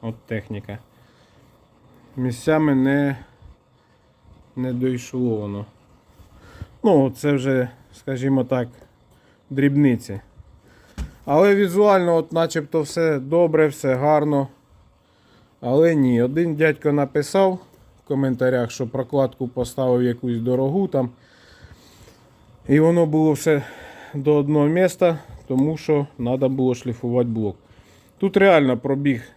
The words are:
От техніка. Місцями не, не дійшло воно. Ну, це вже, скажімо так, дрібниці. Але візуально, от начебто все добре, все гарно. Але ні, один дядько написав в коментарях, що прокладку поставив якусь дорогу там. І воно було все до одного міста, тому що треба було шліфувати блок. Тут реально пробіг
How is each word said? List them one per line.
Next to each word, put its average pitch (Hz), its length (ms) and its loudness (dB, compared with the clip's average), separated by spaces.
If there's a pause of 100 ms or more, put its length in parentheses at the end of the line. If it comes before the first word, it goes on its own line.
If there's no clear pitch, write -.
От 113 140 -10 (120)
техніка. 104 520 -10 (1400)
Місцями 143 580 0
не, 139 420 0 (1400)
не 127 160 -6
дійшло 123 640 -4
воно. 104 300 -8 (1160)
Ну, 147 280 4
це 147 220 -4
вже, 131 360 -2 (260)
скажімо 135 500 -4
так, 123 240 -4 (840)
дрібниці. 139 680 0 (1040)
Але 180 300 4
візуально, 190 640 2
от 165 160 -4
начебто 160 500 -2
все 156 360 -2
добре, 156 500 2
все 139 260 -2
гарно. 147 540 0 (1120)
Але 151 340 2
ні, 127 280 2
один 156 320 -2
дядько 151 380 0
написав 151 680 0 (460)
в - 40 -20
коментарях, 127 640 -2
що - 160 -8
прокладку 131 640 -4
поставив 123 540 -2
якусь 123 360 -2
дорогу 135 500 -2
там. 127 220 -2 (1600)
І 143 120 4
воно 170 260 4
було 156 260 2
все 143 300 0 (520)
до 147 220 0
одного 147 300 2
міста, 170 520 2 (300)
тому 139 280 0
що 147 300 -2 (100)
треба 127 320 -2
було 127 260 0
шліфувати 120 540 -4
блок. 110 280 -4 (640)
Тут 196 180 0
реально 156 420 6
пробіг 139 440 -2 (140)